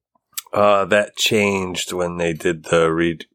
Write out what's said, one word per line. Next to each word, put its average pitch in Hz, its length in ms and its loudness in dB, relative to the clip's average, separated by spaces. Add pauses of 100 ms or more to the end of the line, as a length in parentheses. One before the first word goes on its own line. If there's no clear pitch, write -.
(520)
Uh, 101 340 2
that 104 300 0
changed 98 760 -2
when 87 260 -4
they 85 140 0
did 80 340 -2
the 82 260 2
re-, 82 260 0 (160)